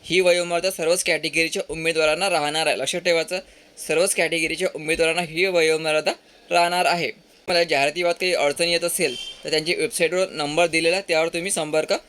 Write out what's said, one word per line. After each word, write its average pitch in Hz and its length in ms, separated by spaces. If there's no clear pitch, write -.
ही 175 180
वयोमर्यादा 175 500
सर्वच 175 320
कॅटेगरीच्या 160 680
उमेदवारांना 160 600
राहणार 156 380
आहे. 110 100
लक्षात 139 240
ठेवायचं, 175 380
सर्वच 165 380
कॅटेगरीच्या 165 600
उमेदवारांना 160 460
ही 165 240
वयोमर्यादा 160 680
राहणार 175 360
आहे. 156 260
मला 175 160
जाहिरातीबाबत 156 560
काही 180 140
अडचण 143 340
येत 170 160
असेल 165 320
तर 156 60
त्यांची 156 260
वेबसाईटवर 170 540
नंबर 156 380
दिलेला 165 280
आहे, 196 120
त्यावर 165 200
तुम्ही 170 240
संपर्क 156 420